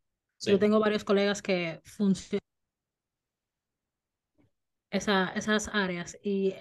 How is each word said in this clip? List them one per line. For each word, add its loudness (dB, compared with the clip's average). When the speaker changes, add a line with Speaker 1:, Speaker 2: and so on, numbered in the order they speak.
Speaker 1:
Sí. 0
Speaker 2:
Yo 6
tengo 4
varios 0
colegas 2
que -2
funcionan -2
esa, 0
esas -2
áreas -4
y -2